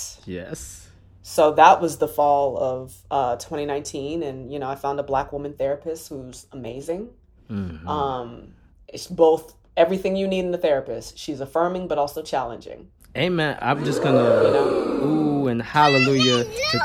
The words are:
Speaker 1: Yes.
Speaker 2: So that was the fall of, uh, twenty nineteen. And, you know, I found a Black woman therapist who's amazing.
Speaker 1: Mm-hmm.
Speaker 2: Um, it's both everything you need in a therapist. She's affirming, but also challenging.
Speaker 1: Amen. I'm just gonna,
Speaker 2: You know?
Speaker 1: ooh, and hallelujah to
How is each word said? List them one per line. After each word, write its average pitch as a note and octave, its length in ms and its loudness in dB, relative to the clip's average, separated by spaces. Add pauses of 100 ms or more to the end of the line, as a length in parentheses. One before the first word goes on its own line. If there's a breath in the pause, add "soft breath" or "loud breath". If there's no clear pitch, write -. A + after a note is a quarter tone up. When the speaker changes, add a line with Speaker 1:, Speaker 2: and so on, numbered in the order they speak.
(240)
Speaker 1:
Yes. - 640 -12 (340)
Speaker 2:
So D#3 300 4
that D#3 280 8
was D#3 180 -2
the D3+ 100 0
fall C#3+ 500 2
of, C3 360 -4 (160)
uh, B2+ 260 0
twenty D3 300 -8
nineteen. D3 560 -6
And, C3 300 -8
you D3 60 -8
know, C3+ 120 -6
I C#3 60 -6
found C#3+ 240 -4
a - 20 -4
Black C#3 300 -2
woman C#3+ 220 -8
therapist C#3+ 540 -6
who's B2+ 440 -14
amazing. C#3 580 -8 (400)
Speaker 1:
Mm-hmm. F2 380 -8
Speaker 2:
Um, B2+ 680 -6 (340)
it's - 200 -14
both E3 460 2 (220)
everything F#3+ 400 2
you G3 120 0
need F#3 180 0
in F3 80 -2
a F3 40 -4
therapist. C3+ 600 -2
She's C#3 220 -8
affirming, F3 480 -2
but D3+ 100 -2
also C#3+ 240 -2
challenging. - 680 -8 (280)
Speaker 1:
Amen. D#3+ 440 0
I'm B2 240 0
just C#3+ 180 0
gonna, A#2+ 440 4
Speaker 2:
You - 60 4
know? - 140 4 (380)
Speaker 1:
ooh, D3 440 0
and A#2 120 0
hallelujah C3 840 4
to C5 400 -2